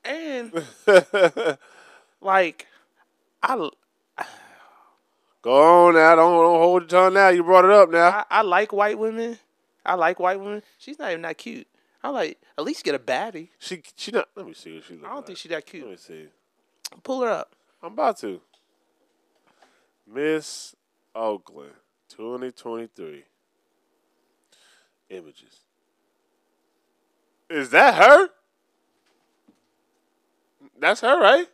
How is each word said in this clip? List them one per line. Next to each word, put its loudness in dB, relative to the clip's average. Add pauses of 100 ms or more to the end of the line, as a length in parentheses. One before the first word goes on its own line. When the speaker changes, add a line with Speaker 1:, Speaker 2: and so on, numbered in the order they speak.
Speaker 1:
And, -12 (340)
Speaker 2:
<laughs> 2 (600)
Speaker 1:
like, -4 (760)
I -4
l-, -8 (1700)
Speaker 2:
Go 6
on 4
now. 6
Don't, 4 (100)
don't 2
hold 2
your -20
tongue 2
now. 4
You 0
brought 4
it 4
up 6
now. 2
Speaker 1:
I, -2 (140)
I 0
like -2
white -4
women. -10 (460)
I -4
like -4
white -4
women. -14 (160)
She's -20
not -12
even -10
that -14
cute. -18 (360)
I'm -10
like, -10 (200)
at -10
least -12
get -6
a -8
baddie. -10 (100)
Speaker 2:
She, -18 (140)
she -16
not. -6
Let -20
me -20
see -20
what -20
she -20
look -20
Speaker 1:
I -20
don't -16
Speaker 2:
like. -20
Speaker 1:
think -20
she -20
that -12
cute. -20
Speaker 2:
Let -20
me -20
see. -20 (800)
Speaker 1:
Pull -8
her -6
up. -10 (280)
Speaker 2:
I'm -20
about -6
to. -14 (1700)
Miss -10 (400)
Oakland, -10 (360)
twenty -14
twenty-three. -18 (1900)
Images. -20 (1900)
Is -8
that 4
her? 6 (2500)
That's -2
her, 0
right? 4